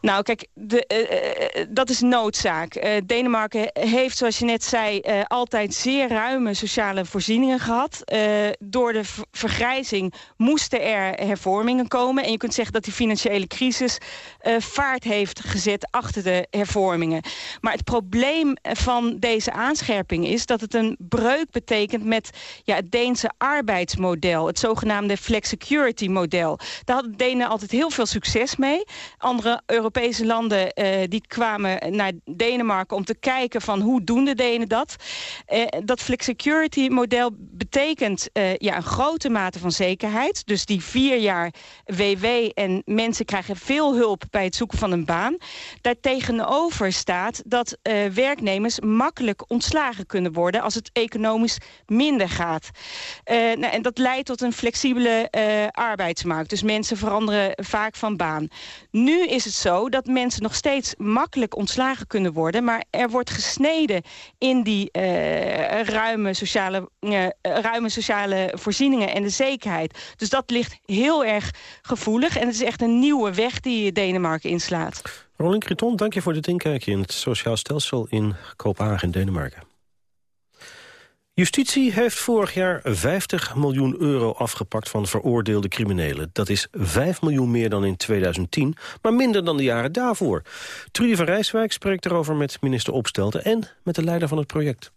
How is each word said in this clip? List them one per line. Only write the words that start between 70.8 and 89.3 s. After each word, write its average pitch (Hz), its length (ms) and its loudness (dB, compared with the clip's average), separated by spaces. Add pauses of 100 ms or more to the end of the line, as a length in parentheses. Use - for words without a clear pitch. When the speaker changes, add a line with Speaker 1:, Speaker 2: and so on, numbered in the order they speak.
Speaker 1:
heel 269 400 2
erg 208 260 0 (300)
gevoelig 247 560 0
en 240 80 0
het 240 100 0
is 240 80 -2
echt 233 180 -2
een 233 180 4
nieuwe 254 340 4
weg 233 260 0
die 220 320 0
Denemarken 180 580 0
inslaat. 170 520 -2 (360)
Speaker 2:
Rolien 180 220 2
Creton, 226 360 0
dank 214 180 0
je 185 80 0
voor 170 120 0
dit 151 140 -2
inkijkje 156 440 0
in 98 80 2
het 95 140 -2
sociaal 117 440 -2
stelsel 131 520 -2
in 107 260 0 (200)
Kopenhagen 101 500 0
in 87 60 2
Denemarken. 90 520 -2 (1700)
Justitie 254 580 4
heeft 226 260 2
vorig 220 340 2
jaar 185 300 0
vijftig 131 720 -2
miljoen 135 440 2
euro 131 320 2
afgepakt - 580 -4
van 104 180 -2
veroordeelde 107 600 2
criminelen. 85 640 -2
Dat 101 160 -2
is 101 220 0
vijf 117 500 0
miljoen 135 300 2
meer 117 180 2
dan 101 160 2
in 95 120 0
tweeduizend 92 540 0
tien, 151 240 0 (260)
maar 226 120 2
minder 233 320 4